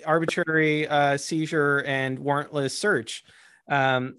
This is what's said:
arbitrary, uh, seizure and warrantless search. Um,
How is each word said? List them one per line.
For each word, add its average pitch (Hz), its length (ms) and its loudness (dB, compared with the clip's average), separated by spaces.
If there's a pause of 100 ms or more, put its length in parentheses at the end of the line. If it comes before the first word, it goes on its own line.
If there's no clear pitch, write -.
arbitrary, 160 840 2
uh, 143 300 2
seizure 151 640 0
and 135 400 -2
warrantless 143 520 -2
search. - 520 -2 (440)
Um, 131 520 0